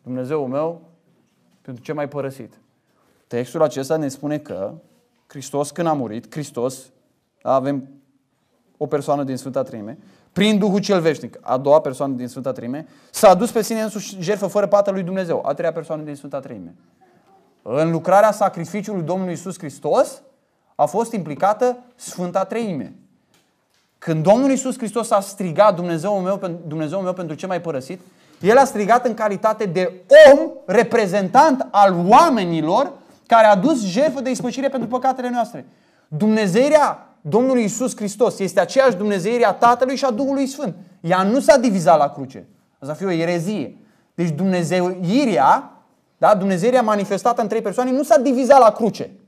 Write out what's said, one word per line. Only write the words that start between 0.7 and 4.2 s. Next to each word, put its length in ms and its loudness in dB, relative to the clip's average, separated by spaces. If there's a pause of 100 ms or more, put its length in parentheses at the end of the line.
pentru 200 -18
ce 100 -10
m-ai 160 -6
părăsit?" 440 -12 (760)
Textul 360 -6
acesta 340 -2
ne 120 -4
spune 300 -8